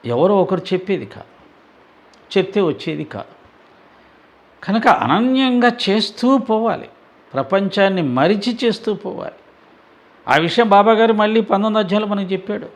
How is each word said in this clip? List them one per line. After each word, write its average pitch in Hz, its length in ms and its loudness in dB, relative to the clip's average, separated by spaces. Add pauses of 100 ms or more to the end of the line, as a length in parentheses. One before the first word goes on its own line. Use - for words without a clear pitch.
ఎవరో 135 380 2
ఒకరు 185 200 -2 (100)
చెప్పేది 185 420 -4
కాదు, - 180 -20 (960)
చెప్తే 190 300 0
వచ్చేది 156 440 -4 (100)
కాదు. - 180 -14 (1300)
కనుక 220 240 0 (180)
అనన్యంగా 247 680 2 (140)
చేస్తూ 214 440 0 (220)
పోవాలి, 220 380 -2 (440)
ప్రపంచాన్ని 190 680 0 (160)
మరిచి 202 340 2 (100)
చేస్తూ 226 320 -2
పోవాలి. - 440 -12 (880)
ఆ 127 80 4 (120)
విషయం 226 300 2
బాబాగారు 220 460 4
మళ్ళీ 220 180 2 (100)
పంతొమ్మిది 214 320 0
అధ్యాయంలో 202 300 -2
మనకు 202 220 -4
చెప్పాడు. 208 420 -8